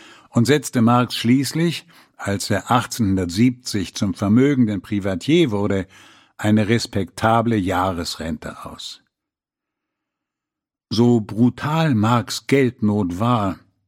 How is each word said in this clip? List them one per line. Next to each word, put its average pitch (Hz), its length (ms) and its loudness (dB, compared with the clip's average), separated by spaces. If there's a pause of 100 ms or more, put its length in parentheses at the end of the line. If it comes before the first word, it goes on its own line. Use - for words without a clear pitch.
(300)
und 120 160 2
setzte 135 360 0
Marx 120 320 2
schließlich, 139 720 0 (300)
als - 340 -6
er 101 220 -2
achtzehnhundertsiebzig 101 1200 0
zum 101 200 -4
vermögenden 113 680 2
Privatier 104 680 0
wurde, 101 340 -2 (520)
eine 107 280 2
respektable 113 880 0
Jahresrente 85 1120 -4
aus. - 380 -18 (1800)
So 117 320 4
brutal 123 760 0
Marx' 110 500 0
Geldnot 104 720 0
war, 107 400 0 (300)